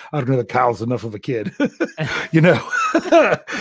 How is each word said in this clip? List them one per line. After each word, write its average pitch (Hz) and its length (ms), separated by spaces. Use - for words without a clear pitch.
I 151 60
don't 123 100
know 135 80
that 120 100
Kyle's 123 340
enough 120 220
of 113 100
a 104 60
kid, 113 320
<laughs> - 400
you 160 80
know, 156 260
<laughs> - 0